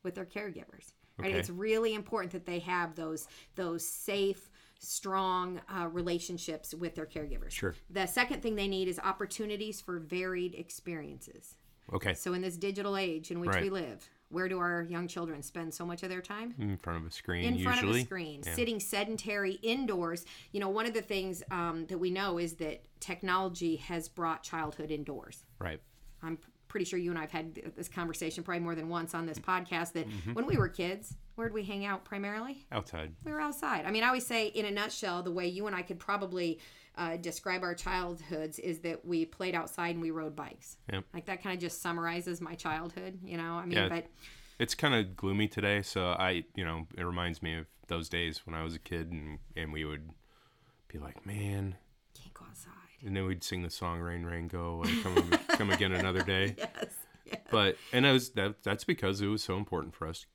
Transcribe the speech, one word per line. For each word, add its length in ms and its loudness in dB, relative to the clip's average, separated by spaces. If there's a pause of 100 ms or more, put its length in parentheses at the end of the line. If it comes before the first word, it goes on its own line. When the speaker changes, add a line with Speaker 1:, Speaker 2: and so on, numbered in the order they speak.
Speaker 1:
with 120 -4
their 100 -8
caregivers. 640 -10 (260)
Right? 120 0
Speaker 2:
Okay. 100 4
Speaker 1:
It's 100 0
really 440 4
important 400 -2
that 120 -6
they 140 -2
have 360 0
those, 340 -4 (260)
those 320 0
safe, 640 2 (300)
strong, 880 2
uh, 180 0
relationships 840 -2
with 220 -4
their 100 -2
caregivers. 460 -2
Speaker 2:
Sure. 240 0 (140)
Speaker 1:
The 160 2
second 360 2
thing 140 2
they 120 2
need 220 2
is 100 -2
opportunities 800 -2
for 200 -4
varied 560 -2
experiences. 1000 -10 (380)
Speaker 2:
Okay. 200 2
Speaker 1:
So 200 -2
in 80 0
this 160 -4
digital 400 0
age 340 -2
in 80 -2
which 160 0
we 0 - (140)
Speaker 2:
Right. 20 0
Speaker 1:
live, 380 -4 (200)
where 200 0
do 100 0
our 300 2
young 180 -2
children 360 -4
spend 300 -6
so 120 -4
much 180 -4
of 60 -4
their 120 -4
time? 360 -6
Speaker 2:
In 200 0
front 220 -2
of 60 -4
a 60 -8
screen, 340 -2
Speaker 1:
In 140 4
front 220 4
Speaker 2:
usually. 200 4
Speaker 1:
of 40 2
a 20 -12
screen, 380 -6
Speaker 2:
Yeah. 100 -2
Speaker 1:
sitting 240 2
sedentary 840 0
indoors. 640 2 (260)
You 80 -2
know, 100 2
one 160 2
of 80 0
the 80 2
things, 500 -2
um, 360 0
that 120 -2
we 100 4
know 300 2
is 160 0
that 280 -4 (160)
technology 800 2
has 320 -4
brought 340 0
childhood 480 -4
indoors. 540 -6 (140)
Speaker 2:
Right. 220 -2 (420)
Speaker 1:
I'm 140 -4
p-, 60 -18 (240)
pretty 180 0
sure 120 -2
you 140 0
and 80 0
I 40 -2
have 80 -8
had 240 -4
th-, 200 -10
this 140 -8
conversation 540 -2
probably 200 0
more 120 2
than 140 -4
once 240 -2
on 140 0
this 100 -4
podcast 560 0
that 160 -2
Speaker 2:
Mm-hmm. 240 -4
Speaker 1:
when 140 0
we 100 6
were 120 6
kids, 460 -2 (200)
where'd 180 -2
we 100 0
hang 220 -2
out 200 -2
primarily? 680 -4
Speaker 2:
Outside. 420 -4 (100)
Speaker 1:
We 80 -6
were 100 -2
outside. 440 0
I 60 0
mean, 120 4
I 40 6
always 180 4
say, 220 2
in 180 0
a 60 0
nutshell, 500 0
the 100 -2
way 160 2
you 200 -2
and 80 0
I 80 -2
could 160 -6
probably, 600 0 (360)
uh, 220 0
describe 460 -2
our 120 2
childhoods 840 -2
is 220 -2
that 240 -2
we 200 4
played 300 -2
outside 400 0
and 60 -2
we 100 2
rode 240 -2
bikes. 420 -10 (140)
Speaker 2:
Yep. 220 -2
Speaker 1:
Like, 120 -8
that 160 -4
kinda 160 -2
just 240 -4
summarizes 580 0
my 160 -6
childhood, 680 -4
you 120 -6
know? 200 -2
I 100 -4
mean, 120 2
Speaker 2:
Yeah. 120 4
Speaker 1:
but 180 -2 (520)
Speaker 2:
It's 160 2
kinda 280 6
gloomy 440 4
today, 340 4
so 300 2
I, 340 4 (100)
you 80 0
know, 320 -2
it 80 -2
reminds 380 0
me 140 0
of 100 -2 (220)
those 220 0
days 360 0
when 100 -6
I 80 -2
was 120 -2
a 40 -6
kid 320 -4
and, 280 -6 (160)
and 180 -4
we 120 -2
would 260 -6 (760)
be 120 -10
like, 260 -12
"Man." 500 -2 (380)
Speaker 1:
Can't 220 -18
go 100 -16
outside. 260 -18 (320)
Speaker 2:
And 140 0
then 80 4
we'd 180 0
sing 200 0
the 80 -2
song, 280 -2
"Rain, 240 -2
Rain, 240 -2
Go 180 -2 (100)
Away, 260 2
Come, 140 0 (160)
Speaker 1:
<laughs> 160 2 (100)
Speaker 2:
come 140 4
Again 200 4
Another 300 2
Day." 360 4
Speaker 1:
Yes, 360 -6 (320)
yes. 140 -6 (100)
Speaker 2:
But, 280 6 (140)
and 140 8
it 60 12
was, 220 8
that, 280 2
that's 220 2
because 380 4
it 60 4
was 160 2
so 140 2
important 380 -2
for 120 -4
us 280 -8